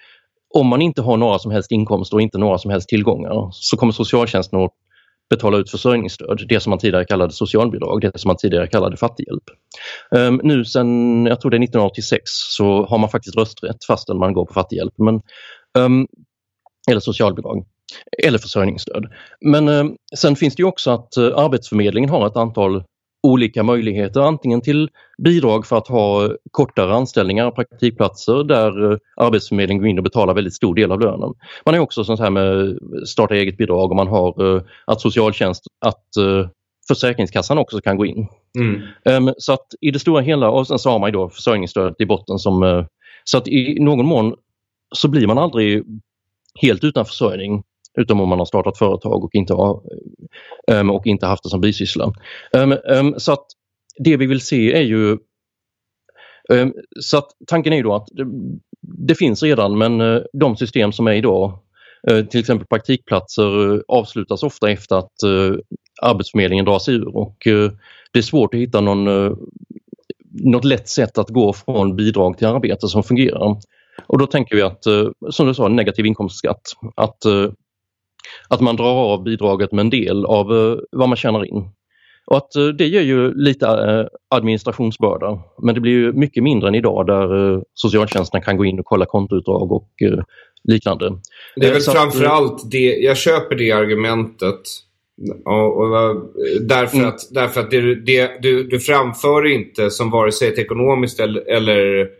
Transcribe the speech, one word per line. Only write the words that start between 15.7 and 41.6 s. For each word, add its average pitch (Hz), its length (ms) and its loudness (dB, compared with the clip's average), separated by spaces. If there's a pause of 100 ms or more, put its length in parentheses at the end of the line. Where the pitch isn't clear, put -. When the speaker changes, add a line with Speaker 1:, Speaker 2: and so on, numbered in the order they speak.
Speaker 1:
ehm, 127 280 2 (800)
eller 110 100 4
socialbidrag, 104 680 -2 (580)
eller 127 140 4
försörjningsstöd. - 680 -4 (360)
Men, 147 280 4
ehm, 147 260 0 (200)
sen 143 200 2
finns 139 200 0
det 175 60 -2
ju 180 60 4
också 180 240 -2
att, 120 260 -4
eh, 123 200 2
Arbetsförmedlingen 120 720 0
har 131 180 0
ett 110 100 -4
antal 101 460 -2 (400)
olika 120 400 2
möjligheter, 110 580 0
antingen 139 400 0
till 147 280 -2 (340)
bidrag 131 420 2
för 117 120 0
att 110 100 -4
ha 104 420 2 (220)
kortare 101 420 0
anställningar 113 540 0
och 120 80 -6
praktikplatser 117 880 -2
där, 107 480 2
eh, 104 60 0 (180)
Arbetsförmedlingen 101 640 0
går 107 80 2
in 92 80 0
och 92 60 -2
betalar 92 300 0
väldigt 90 200 -2
stor 92 220 0
del 92 160 2
av 95 80 -2
lönen. - 340 -2 (320)
Man 156 100 4
är 170 40 2
också 127 240 -2
sånt 110 160 -2
här 107 100 0
med 98 480 0 (300)
starta 107 280 0
eget-bidrag 92 560 0
och 92 40 -2
man 95 120 2
har, 95 480 0
eh, 92 60 0 (240)
att 110 160 -2
socialtjänst, 107 600 0 (220)
att, - 320 -6
eh, 98 320 0 (380)
Försäkringskassan 123 680 -2
också 113 240 -4
kan 98 160 -2
gå 101 80 0
in. 101 220 -6 (320)
Speaker 2:
Mm. 107 220 -2 (240)
Speaker 1:
Ehm, 131 320 2
så - 160 -2
att - 140 -6 (140)
i 151 100 0
det 139 80 -2
stora 156 220 2
hela, 131 280 2
och 127 180 0
sen 135 120 -2
så 135 100 0
har 113 100 2
man 98 80 0
ju 110 40 -2
då 95 180 -2
försörjningsstödet 95 720 -2